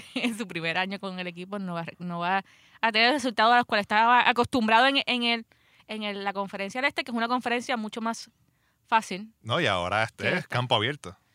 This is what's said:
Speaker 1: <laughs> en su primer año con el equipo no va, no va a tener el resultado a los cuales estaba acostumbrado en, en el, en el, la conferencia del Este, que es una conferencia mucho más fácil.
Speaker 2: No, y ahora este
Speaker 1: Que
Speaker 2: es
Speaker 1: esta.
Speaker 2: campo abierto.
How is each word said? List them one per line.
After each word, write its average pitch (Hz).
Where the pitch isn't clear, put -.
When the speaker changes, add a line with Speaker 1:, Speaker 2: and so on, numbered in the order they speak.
Speaker 1:
<laughs> -
en 240
su 214
primer 165
año 190
con 190
el 180
equipo 180
no 185
va, 170
no 175
va 185
a 226
tener 226
el 269
resultado 240
a 240
los 240
cuales 208
estaba 233
acostumbrado 233
en, 277
en 240
el, 233
en 214
el, 202
la 196
conferencia 196
del 277
Este, 302
que 254
es 233
una 233
conferencia 247
mucho 220
más 226
fácil. 220
Speaker 2:
No, 120
y 156
ahora 95
este -
Speaker 1:
Que 113
Speaker 2:
es 160
Speaker 1:
esta. -
Speaker 2:
campo 123
abierto. 110